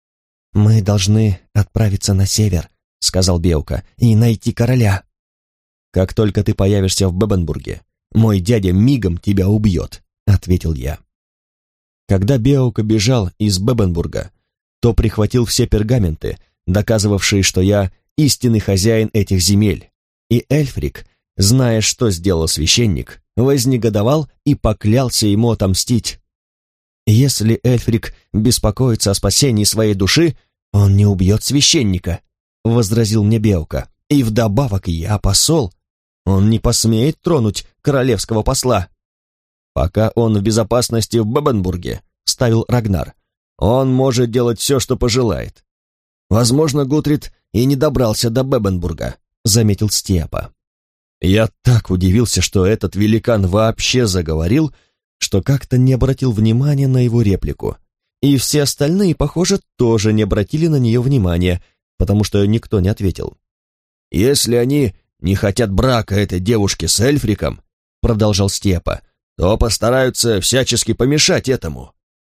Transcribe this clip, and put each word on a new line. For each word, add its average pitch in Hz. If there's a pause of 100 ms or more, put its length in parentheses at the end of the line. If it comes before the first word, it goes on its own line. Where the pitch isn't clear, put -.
(540)
"Мы 107
должны 104 (120)
отправиться 101
на 95
север", 92 (300)
сказал 90
Беука, 82 (140)
"и 113
найти 113
короля". 117 (880)
"Как 92
только 107
ты 107
появишься 98
в 90
Бебенбурге, 87 (320)
мой 110
дядя 92
мигом 98
тебя 98
убьёт", 107 (240)
ответил 90
я. 64 (1080)
Когда 101
Беука 127
бежал 110
из 101
Бебенбурга, 95 (500)
то 117
прихватил 110
все 117
пергаменты, 107 (300)
доказывавшие, 101
что -
я 98 (260)
истинный 123
хозяин 107
этих 95
земель, 101 (400)
и 117
Эльфрик, 131 (320)
зная, 113
что 110
сделал 85
священник, 82 (120)
вознегодовал 123 (160)
и 147
поклялся 113
ему 110
отомстить. 101 (880)
"Если 113
Эльфрик 117 (200)
беспокоится 110
о 95
спасении 107
своей 107
души, 117 (340)
он 101
не 104
убьёт 98
священника", 107 (440)
возразил 113
мне 110
Беука. 87 (200)
"И 143
вдобавок 110
я 87
посол. 113 (540)
Он 98
не 110
посмеет 117
тронуть 123 (140)
королевского 123
посла". 123 (840)
"Пока 104
он 113
в 98
безопасности 113
в 110
Бебенбурге", 98 (240)
вставил 113
Рагнар, 107 (460)
он 127
может 127
делать 120
всё, 139
что -
пожелает. 107 (640)
Возможно, 135
Гутрид 147 (200)
и 117
не 143
добрался 123
до 120
Бебенбурга, 92 (260)
заметил 107
Степа. - (680)
Я 104 (120)
так 123
удивился, 95
что 95
этот 101
великан 107
вообще 110
заговорил, 90 (460)
что -
как-то 135
не 131
обратил 131
внимания 127
на 127
его 117
реплику. 69 (440)
И 139
все 143
остальные, 160
похоже, 175 (180)
тоже 110
не 107
обратили 107
на 156
неё 123
внимания, 90 (360)
потому 101
что 101
никто 110
не 92
ответил. - (720)
"Если 120
они 127 (240)
не 95
хотят 101
брака 113
этой 98
девушки 98
с -
Эльфриком", 107 (400)
продолжал 104
Степа, - (360)
"то 98
постараются 117
всячески 120
помешать 139
этому". 76 (280)